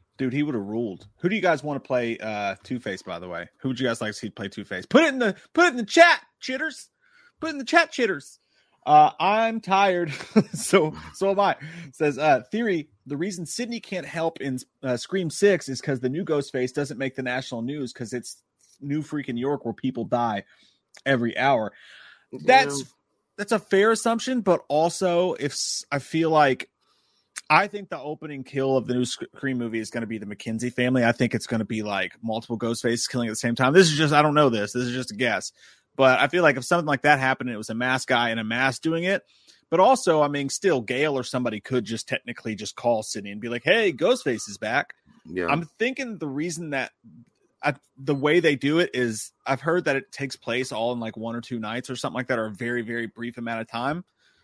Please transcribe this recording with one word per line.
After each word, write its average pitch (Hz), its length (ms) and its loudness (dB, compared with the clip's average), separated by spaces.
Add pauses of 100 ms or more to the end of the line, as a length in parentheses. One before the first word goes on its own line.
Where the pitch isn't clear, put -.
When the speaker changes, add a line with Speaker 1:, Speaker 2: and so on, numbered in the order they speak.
(180)
Speaker 1:
Dude, 127 140 -4
he 143 100 -2
would 147 120 -4
have 104 100 -4
ruled. 107 420 -8 (140)
Who 175 100 -2
do 208 60 -2
you 190 60 -4
guys 160 220 2
wanna 147 160 -6
play, 120 380 -2
uh, 104 460 -6
Two-Face, 110 380 -8
by 87 160 -10
the 90 100 -14
way? 87 200 -10 (100)
Who 131 100 -6
would 123 120 -4
you 131 60 0
guys 113 140 -2
like 110 120 -4
to - 60 -16
see 110 120 -10
play 101 180 -10
Two-Face? 95 380 -10
Put 311 180 6
it 320 40 4
in 269 120 -2
the, 214 160 0 (180)
put 339 120 6
it - 40 4
in 247 60 -4
the 233 100 -6
chat, 330 340 6 (220)
chitters. 262 460 -8 (520)
Put 311 80 -6
it 320 40 -4
in 285 60 -8
the 262 60 -8
chat, 320 280 4
chitters. 196 460 -4 (460)
Uh, 151 260 8 (100)
I'm 220 400 2
tired. 185 580 2
<laughs> - 40 -12 (320)
So, 156 400 2 (200)
so 196 160 0
am 196 100 2
I. 196 160 4 (360)
Says, 147 260 0
uh, 139 320 4
"Theory: 202 380 -2 (180)
the 139 100 -8
reason 175 300 -6
Sydney 233 340 -8
can't 175 260 -10
help 165 340 -4
in, 131 180 -4 (240)
uh, 127 140 0
Scream 175 340 -4
Six 196 380 2
is 131 120 -8
'cause 135 200 -2
the 127 80 0
new 156 160 -4
Ghostface 139 480 -2
doesn't 139 260 -4
make 135 180 -6
the 131 60 -6
national 123 400 -6
news 135 300 -6
'cause 113 200 -10
it's - 300 -10 (380)
New 143 220 -4
freaking 135 360 -6
York 139 260 -2
where 110 100 -4
people 123 300 -4
die 117 400 -2 (600)
every 120 320 0
hour." 120 340 2 (600)
That's, 151 480 4
Speaker 2:
Yeah. 131 40 -8 (520)
Speaker 1:
that's 202 160 -6
a 214 60 4
fair 202 340 4
assumption, 233 480 0
but 185 280 4
also 170 640 2
if 139 180 -4
s-, - 380 -6
I 143 100 -2
feel 160 300 0
like, 147 380 4 (840)
I 202 160 6
think 202 240 -12
the 156 100 -8
opening 147 440 -10
kill 135 320 0
of 113 100 0
the 123 80 -2
new 123 100 2
Sc-, - 200 -6 (120)
Scream 131 220 -4
movie 113 220 -4
is 107 100 -8
gonna 117 160 -6
be 110 120 -8
the 101 80 -12
McKenzie 110 460 -6
family. 123 320 2
I 117 80 6
think 117 220 0
it's 113 120 -4
gonna 113 180 -2
be, 110 180 -4
like, 98 300 -4 (100)
multiple 113 360 -6
Ghostfaces 117 500 -2
killing 120 200 -4
at 107 40 -4
the 113 40 -8
same 120 180 -2
time. 131 180 2
This 175 180 8
is 151 60 0
just, 151 180 2
I 147 80 8
don't 151 120 4
know 147 140 8
this. 107 240 0
This 123 120 -2
is 120 100 -2
just 127 180 -6
a 104 40 -12
guess. 110 360 -2 (440)
But 131 240 6
I 139 80 4
feel 180 140 0
like 147 140 6
if 131 80 -6
something 170 220 0
like 143 160 0
that 147 160 6
happened 131 320 0
and 113 40 -6
it 104 40 -8
was 110 100 -10
a 113 60 -8
masked 127 340 -2
guy 120 220 2
in 113 80 -2
a 110 60 -4
mask 123 360 -2
doing 165 240 -2
it, 190 180 0 (460)
but 165 120 2
also, 190 420 6
I 147 60 2
mean, 143 200 -4
still, 156 320 0
Gale 135 380 -2
or 123 40 -2
somebody 117 380 -4
could 123 240 -2
just 110 240 -8
technically 117 460 -8
just 101 220 -10
call 117 260 0
Sydney 101 280 -10
and 104 100 -12
be 117 100 -8
like, 120 140 -6
"Hey, 202 280 4
Ghostface 143 560 0
is 101 100 -14
back." 117 360 -2 (320)
Speaker 2:
Yeah. - 200 -4
Speaker 1:
I'm 165 180 0 (140)
thinking 240 400 -4
the 151 100 -8
reason 156 420 -6
that 135 220 -4 (720)
I, 143 120 0 (240)
the 139 160 -2
way 147 260 2
they 156 160 4
do 143 240 0
it 180 140 0
is 120 380 -4 (140)
I've 135 140 -2
heard 165 240 0
that 139 120 2
it 135 160 -8
takes 139 240 -8
place 123 360 -6
all 113 200 -2
in, 120 80 -6
like, 113 160 -10
one 113 200 -8
or 120 40 -8
two 117 180 -10
nights 110 320 -8
or 127 60 -8
something 120 200 -8
like 127 120 -6
that, 123 100 0
or 110 80 -4
a 110 60 -8
very, 120 300 -6
very 117 240 -6
brief 117 320 -12
amount 117 220 -6
of 113 80 -10
time. 139 360 -6 (400)